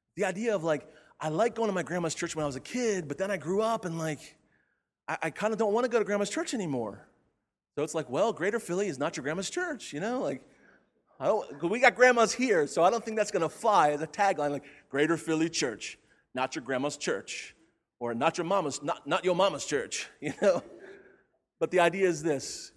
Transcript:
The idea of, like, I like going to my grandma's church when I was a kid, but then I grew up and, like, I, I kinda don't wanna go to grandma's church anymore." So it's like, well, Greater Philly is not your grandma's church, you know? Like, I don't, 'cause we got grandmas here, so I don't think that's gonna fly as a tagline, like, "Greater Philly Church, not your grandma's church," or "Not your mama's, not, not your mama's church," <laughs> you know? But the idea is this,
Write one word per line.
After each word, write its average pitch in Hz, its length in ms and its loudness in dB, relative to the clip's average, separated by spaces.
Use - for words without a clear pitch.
The 185 100 0
idea 208 300 0
of, 160 80 -2
like, 156 280 0
I 156 100 -4
like 190 260 2
going 220 140 0
to 196 40 0
my 180 100 -2
grandma's 165 300 -2
church - 220 -6
when 156 80 -2
I 147 40 -2
was 135 80 -6
a 131 60 -8
kid, 214 460 -2
but 139 100 -6
then 190 140 -2
I 196 60 0
grew 175 240 0
up 226 240 0
and, 165 120 -4
like, 160 380 -6
I, 160 160 -4
I 160 60 -2
kinda 214 260 -2
don't 208 180 2
wanna 240 140 2
go 233 120 2
to 208 60 2
grandma's 202 240 0
church 320 240 -4
anymore." 135 540 -4
So 143 80 -2
it's 160 100 -4
like, 151 160 -4
well, 180 240 2
Greater 196 260 -2
Philly 190 280 -2
is 147 100 -4
not 147 180 -4
your 139 80 -8
grandma's 165 260 -4
church, 349 440 -6
you 147 60 -6
know? 233 200 -2
Like, 143 220 -4
I 131 60 -6
don't, 175 340 0
'cause 170 100 -2
we 220 100 0
got 247 160 8
grandmas 240 380 6
here, 202 340 2
so - 160 2
I 180 60 8
don't 226 140 0
think 220 140 -4
that's 208 140 0
gonna 165 180 0
fly 185 420 4
as 147 100 -4
a 160 60 -4
tagline, 170 440 0
like, 143 120 -6
"Greater 156 280 2
Philly 160 320 0
Church, 131 480 -4
not 131 220 -4
your 156 80 -6
grandma's 135 340 -2
church," - 580 -6
or 120 140 -4
"Not 147 240 2
your 175 80 -2
mama's, 151 380 0
not, 139 240 -4
not 165 180 0
your 180 100 2
mama's 175 300 2
church," - 480 -4
<laughs> - 60 -20
you 147 220 -4
know? 190 220 4
But 160 120 -2
the 180 80 4
idea 175 280 4
is 165 140 0
this, 147 560 -4